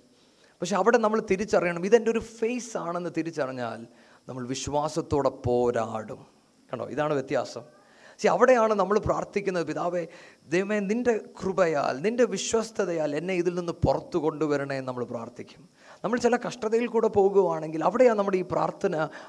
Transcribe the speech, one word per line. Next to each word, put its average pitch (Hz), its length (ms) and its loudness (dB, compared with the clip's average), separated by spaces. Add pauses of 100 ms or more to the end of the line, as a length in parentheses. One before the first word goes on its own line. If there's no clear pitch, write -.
(600)
പക്ഷെ 180 140 -2
അവിടെ 208 220 6
നമ്മൾ 220 220 2
തിരിച്ചറിയണം, 185 640 0
ഇതെൻ്റെ 220 260 4
ഒരു 220 80 2
ഫേസ് 226 580 -6
ആണെന്ന് 170 400 -6
തിരിച്ചറിഞ്ഞാൽ 131 680 -6 (400)
നമ്മൾ 127 180 -10
വിശ്വാസത്തോടെ 143 840 0
പോരാടും. 120 920 -2 (480)
കണ്ടോ, 113 200 -8
ഇതാണ് 151 240 -2
വ്യത്യാസം. 131 500 -4 (540)
See, 202 120 2
അവിടെയാണ് 220 440 4
നമ്മൾ 202 260 2
പ്രാർത്ഥിക്കുന്നത്, 175 680 -2
"പിതാവേ, 165 400 -4 (420)
ദൈവമേ, 196 300 0
നിൻ്റെ 233 380 0
കൃപയാൽ, 160 840 0
നിൻ്റെ 240 240 2
വിശ്വസ്തതയാൽ 185 920 -2
എന്നെ 170 180 -4
ഇതിൽ 175 220 0
നിന്ന് 175 160 -4
പുറത്തു 151 460 0
കൊണ്ടുവരണേ" 147 580 -2
എന്ന് 131 120 -6
നമ്മൾ 123 160 -4
പ്രാർത്ഥിക്കും. 120 640 -14 (340)
നമ്മൾ 226 140 -2
ചില 233 180 2
കഷ്ടതയിൽ 226 520 -2
കൂടെ 220 200 2
പോകുകയാണെങ്കിൽ 170 760 2
അവിടെയാണ് 226 340 6
നമ്മുടെ 196 200 2
ഈ 185 40 2
പ്രാർത്ഥന 160 680 -2 (200)